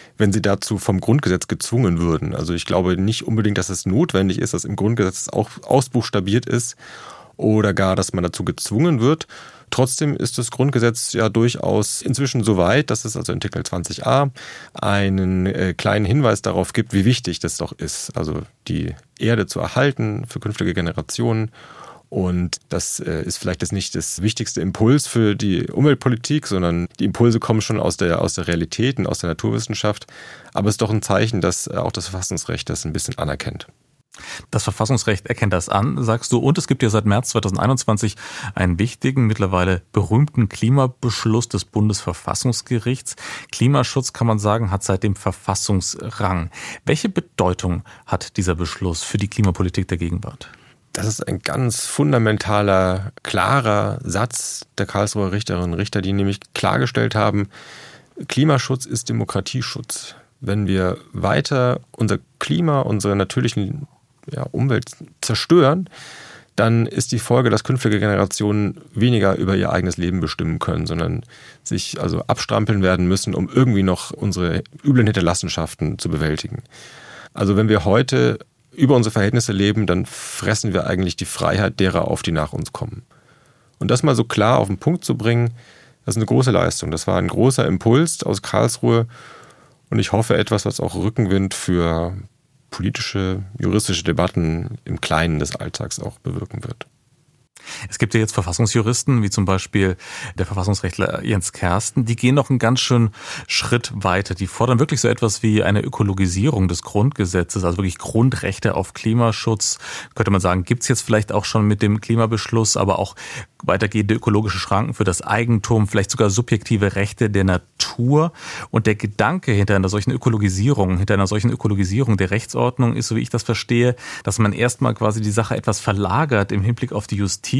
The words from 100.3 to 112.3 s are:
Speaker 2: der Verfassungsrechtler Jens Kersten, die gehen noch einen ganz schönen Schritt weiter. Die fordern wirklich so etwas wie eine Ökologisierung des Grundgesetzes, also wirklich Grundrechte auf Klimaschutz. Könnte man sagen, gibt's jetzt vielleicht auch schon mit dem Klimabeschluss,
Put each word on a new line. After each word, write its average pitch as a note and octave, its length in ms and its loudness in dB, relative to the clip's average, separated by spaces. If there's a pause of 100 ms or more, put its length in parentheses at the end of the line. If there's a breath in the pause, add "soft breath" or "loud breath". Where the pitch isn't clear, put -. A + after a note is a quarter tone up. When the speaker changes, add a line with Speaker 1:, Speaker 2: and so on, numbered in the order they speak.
Speaker 2:
der F#2 80 0
Verfassungsrechtler F#2+ 800 -2
Jens G#2+ 300 -2
Kersten, G2 500 0
die A2+ 140 -2
gehen B2 180 2
noch C#3+ 140 0
einen B2+ 100 2
ganz A#2+ 220 2
schönen A#2 300 4 (360 loud breath)
Schritt - 480 -2
weiter. F#2+ 400 2
Die F#2 120 -4
fordern A#2+ 320 2
wirklich D3+ 200 0
so - 80 2
etwas A2 360 0
wie G#2+ 200 4
eine G2+ 180 2
Ökologisierung G2 840 0
des F2 140 -2
Grundgesetzes, G2 800 0
also F2 140 0
wirklich F#2+ 220 -2
Grundrechte A2+ 760 0
auf - 180 -4
Klimaschutz. A2+ 840 0 (360 loud breath)
Könnte - 180 2
man F#2+ 100 4
sagen, F2+ 240 2
gibt's - 240 -2
jetzt A#2+ 140 0
vielleicht G#2+ 280 2
auch G2+ 140 0
schon G#2+ 200 2
mit G#2 160 4
dem G#2+ 200 2
Klimabeschluss, A2+ 760 0